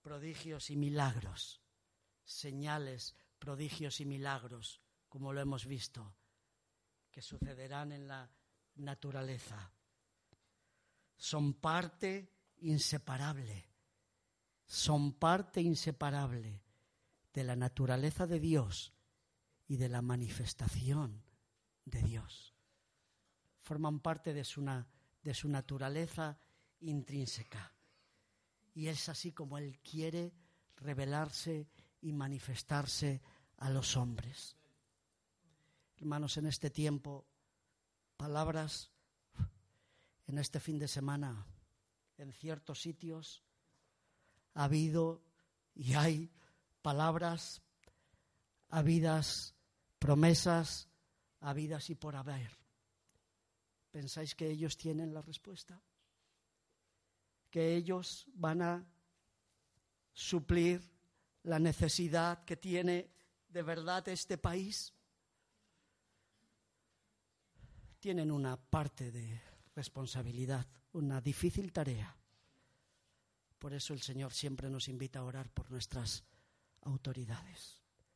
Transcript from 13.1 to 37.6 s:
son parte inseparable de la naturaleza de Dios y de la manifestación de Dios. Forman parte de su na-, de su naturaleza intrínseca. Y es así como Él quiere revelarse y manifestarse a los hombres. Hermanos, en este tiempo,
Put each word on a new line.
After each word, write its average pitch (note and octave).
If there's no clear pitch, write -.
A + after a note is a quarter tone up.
son C#3+
parte F3
inseparable C#3
de C3+
la B2
naturaleza B2+
de E3
Dios D3+
y C#3+
de B2+
la A#2+
manifestación B2
de A#2
Dios. -
Forman D3+
parte D#3+
de C#3+
su -
na-, C3
de C#3+
su D3
naturaleza D3
intrínseca. C3
Y D#3
es D3+
así E3
como C#3+
Él C#3+
quiere E3
revelarse D3
y D#3
manifestarse C#3
a C3+
los C3+
hombres. B2
Hermanos, D3
en D#3
este D3+
tiempo, C#3+